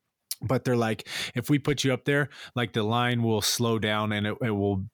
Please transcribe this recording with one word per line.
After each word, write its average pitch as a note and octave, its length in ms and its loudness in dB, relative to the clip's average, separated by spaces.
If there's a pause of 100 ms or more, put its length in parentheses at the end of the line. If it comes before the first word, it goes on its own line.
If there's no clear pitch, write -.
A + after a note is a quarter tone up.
(400)
But B2 260 0
they're B2 120 2
like, A2 300 0 (260)
"If A#2+ 160 -4
we D3 80 4
put C#3+ 260 -2
you C3+ 100 2
up B2 120 -6
there, C#3+ 240 2 (260)
like, A#2+ 180 -2
the A2+ 100 2
line A#2+ 400 2
will A2 180 2
slow A2+ 380 0
down G#2+ 320 0
and G#2 160 0
it, G#2 120 -4
it A#2+ 120 0
will G2+ 420 0